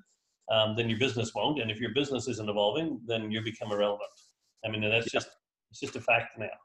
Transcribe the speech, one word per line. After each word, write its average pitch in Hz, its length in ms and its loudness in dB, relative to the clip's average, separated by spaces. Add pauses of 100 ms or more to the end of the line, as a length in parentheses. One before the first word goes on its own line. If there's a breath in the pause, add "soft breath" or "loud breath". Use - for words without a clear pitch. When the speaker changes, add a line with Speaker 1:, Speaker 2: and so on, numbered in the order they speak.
(520)
Speaker 1:
um, 107 240 4
then 117 120 2
your 113 120 0
business 117 340 0
won't. 131 260 0
And 110 120 -2
if 110 80 -6
your 113 120 -2
business 135 360 0
isn't 107 200 -4
evolving, 113 560 2
then 113 280 -2
you 110 100 0
become 110 300 -4
irrelevant. 101 360 2 (560)
I 110 40 -4
mean, 107 140 -2
that's 113 300 2
Speaker 2:
Yeah. - 60 0
Speaker 1:
just, - 120 -4 (400)
it's - 100 -18
just - 160 -6
a 120 40 -4
fact 117 380 0
now. 107 80 -4 (180)